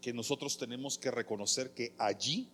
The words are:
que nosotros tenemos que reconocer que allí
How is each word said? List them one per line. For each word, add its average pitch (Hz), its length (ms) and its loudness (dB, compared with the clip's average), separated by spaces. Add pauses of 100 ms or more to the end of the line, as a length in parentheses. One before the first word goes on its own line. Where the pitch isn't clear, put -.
que 120 60 -2
nosotros 135 440 0
tenemos 131 420 -4
que 131 120 0
reconocer 117 640 0
que 117 240 -2
allí 113 560 2